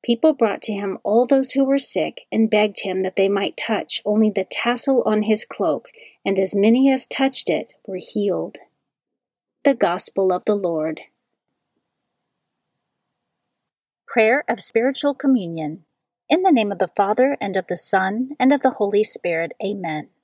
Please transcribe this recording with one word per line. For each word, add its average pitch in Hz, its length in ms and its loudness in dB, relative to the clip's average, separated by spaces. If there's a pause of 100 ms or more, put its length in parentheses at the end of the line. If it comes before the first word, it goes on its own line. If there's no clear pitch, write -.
People 240 300 2
brought 220 300 -2
to 214 100 -6
him 196 280 -6
all 226 240 2
those 269 280 2
who 269 100 2
were 277 160 2
sick - 520 -4
and 220 180 2
begged 208 320 0
him 185 180 -4
that 185 160 -4
they 196 140 2
might 202 280 -2
touch - 480 -4
only 214 240 2
the 190 140 -2
tassel 247 600 0
on 214 200 0
his 208 220 0
cloak, 156 460 -4 (340)
and 196 120 0
as 190 180 -2
many 240 360 4
as 262 160 0
touched - 420 -2
it 160 240 -4 (140)
were 185 140 -8
healed. 180 560 -4 (1040)
The 185 100 4
Gospel 185 580 0
of 180 140 -2
the 214 100 2
Lord. 160 460 -4 (3000)
Prayer 226 420 2
of 220 140 -4
Spiritual 269 520 0
Communion. 170 720 -2 (440)
In 359 140 2
the 381 80 4
name 220 200 2
of 180 80 -8
the 185 160 0
Father, 240 460 2
and 196 160 -4
of 185 100 -4
the - 100 -6
Son, 208 640 -2
and 262 140 4
of 269 80 0
the 254 100 2
Holy 202 320 0
Spirit, 165 500 -4 (100)
amen. 180 460 -6 (140)